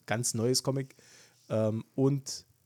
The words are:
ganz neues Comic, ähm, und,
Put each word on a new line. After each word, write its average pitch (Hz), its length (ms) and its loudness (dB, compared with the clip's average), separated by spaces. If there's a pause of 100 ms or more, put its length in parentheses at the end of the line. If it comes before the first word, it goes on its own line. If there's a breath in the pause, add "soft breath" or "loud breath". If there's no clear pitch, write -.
ganz 117 260 -2
neues 123 300 2
Comic, 135 320 -4 (540 soft breath)
ähm, 110 440 0
und, 139 520 0 (200)